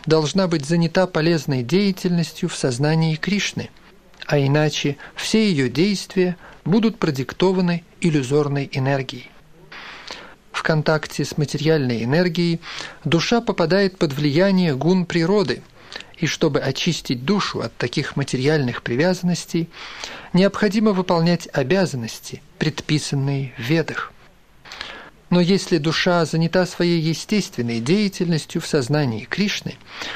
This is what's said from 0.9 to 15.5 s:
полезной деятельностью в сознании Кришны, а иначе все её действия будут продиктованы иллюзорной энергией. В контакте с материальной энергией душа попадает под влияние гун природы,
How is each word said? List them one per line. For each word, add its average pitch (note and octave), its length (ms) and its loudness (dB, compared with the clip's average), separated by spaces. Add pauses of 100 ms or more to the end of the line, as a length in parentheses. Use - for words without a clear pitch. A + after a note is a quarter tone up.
полезной D#3 560 0
деятельностью F3 840 0
в - 60 -8
сознании D#3 640 2
Кришны, F3+ 540 -4 (540)
а D3 140 2
иначе C#3+ 600 2 (180)
все G#3+ 340 2
её C#3 180 2
действия F3+ 680 0 (280)
будут G#3 340 2
продиктованы F3 840 0 (200)
иллюзорной C#3+ 680 0
энергией. C3 600 -2 (1200)
В - 100 -8
контакте D#3 640 0
с - 140 -6
материальной C#3 680 0
энергией E3+ 560 0 (440)
душа D#3+ 360 2
попадает F#3+ 560 2
под D#3 160 0
влияние D#3+ 640 2
гун E3+ 300 2
природы, E3+ 560 0 (560)